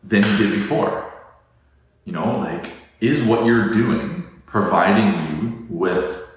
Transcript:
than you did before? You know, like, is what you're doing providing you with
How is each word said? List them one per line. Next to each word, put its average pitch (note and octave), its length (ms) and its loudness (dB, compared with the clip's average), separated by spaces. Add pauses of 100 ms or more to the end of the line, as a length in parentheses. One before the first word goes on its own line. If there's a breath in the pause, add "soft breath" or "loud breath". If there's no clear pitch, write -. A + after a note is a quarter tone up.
than G2+ 220 2
you G#2 120 2
did G2+ 140 2
before? - 540 -2 (1000)
You E2+ 80 -12
know, - 260 -2
like, - 340 -8 (280)
is B2 220 2
what A2+ 220 2
you're A#2 260 2
doing A2 540 -2 (220)
providing G2 680 2 (160)
you G#2 400 -6
with F2 580 -2 (100)